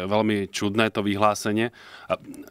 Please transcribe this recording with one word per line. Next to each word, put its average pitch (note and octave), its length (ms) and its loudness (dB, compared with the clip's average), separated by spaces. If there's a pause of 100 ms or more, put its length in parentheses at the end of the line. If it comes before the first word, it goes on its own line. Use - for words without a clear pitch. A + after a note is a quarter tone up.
veľmi G#2 480 2
čudné, G#2 400 0
to A2+ 80 -2
vyhlásenie. G#2 720 0 (320)
A - 160 -2 (280)